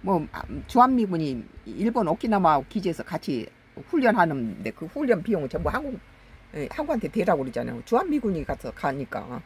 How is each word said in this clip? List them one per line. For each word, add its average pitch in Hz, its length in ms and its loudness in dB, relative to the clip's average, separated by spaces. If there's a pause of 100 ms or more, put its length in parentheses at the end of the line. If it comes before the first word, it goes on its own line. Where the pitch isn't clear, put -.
뭐, 185 320 2
아, - 100 -10 (260)
주한미군이 190 760 4 (220)
일본 196 420 0
오키나와 175 600 4
기지에서 180 340 -4
같이 131 440 -4 (420)
훈련하는데 160 840 2
그 - 140 -10
훈련 247 360 0
비용은 160 260 -2
전부 160 200 -2
한국, 262 300 -4 (560)
에, 147 160 -6
한국한테 294 380 -4
대라고 175 340 2
그러잖아요. 120 420 -6
주한미군이 240 600 0
가서 135 280 -6
가니까. 135 720 -6